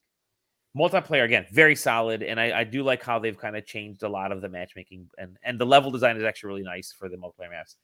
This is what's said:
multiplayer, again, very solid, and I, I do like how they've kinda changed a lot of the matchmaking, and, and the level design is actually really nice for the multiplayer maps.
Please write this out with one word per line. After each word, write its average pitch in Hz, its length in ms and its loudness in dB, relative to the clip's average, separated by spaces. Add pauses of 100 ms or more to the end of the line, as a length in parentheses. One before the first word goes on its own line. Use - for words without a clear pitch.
(760)
multiplayer, 156 480 2
again, 113 280 0
very 151 240 8
solid, 113 460 0
and 113 180 -4
I, 113 200 0
I 117 40 0
do 120 180 -4
like 131 200 0
how 117 160 -2
they've 107 200 -4
kinda 107 240 -8
changed 104 400 -14
a 107 60 -2
lot 98 240 -4
of 95 80 -8
the 98 80 -8
matchmaking, 90 600 -14 (100)
and, 92 240 -16
and 120 160 -6
the 123 80 0
level 139 240 8
design 120 260 2
is 110 80 -2
actually 107 240 -4
really 98 140 -8
nice 92 300 -12
for 95 160 -12
the 90 80 -12
multiplayer 87 340 -16
maps. 85 340 -16